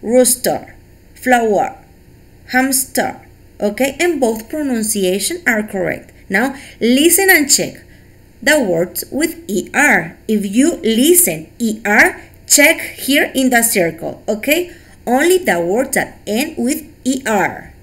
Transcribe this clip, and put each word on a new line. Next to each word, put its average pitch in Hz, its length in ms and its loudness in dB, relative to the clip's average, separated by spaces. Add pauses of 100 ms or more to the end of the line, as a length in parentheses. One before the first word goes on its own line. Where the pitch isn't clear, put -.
rooster, 214 720 0 (400)
flower, 226 600 0 (720)
hamster. 262 720 -2 (400)
Okay, 208 380 -2
and 330 200 0
both 226 300 -2
pronunciation 220 960 -4
are 220 160 0
correct. 180 480 -6 (180)
Now, 240 260 -2 (260)
listen 330 480 2
and 302 200 4
check - 340 -4 (580)
the 302 180 2
words 180 520 -2
with 320 360 -4
E - 260 -4
R. 202 440 2 (100)
If 208 180 0
you 247 380 2
listen 226 640 2 (100)
E 220 260 -4
R, 254 360 2 (260)
check 311 340 4 (180)
here - 340 0
in 262 160 2
the 233 140 4
circle, 165 640 -2
okay? 285 480 -2 (320)
Only 302 300 2
the 185 240 0
words 214 340 -2
that - 320 -4
end 254 300 -4
with 254 260 -2 (220)
E 269 200 -2
R. 185 580 -2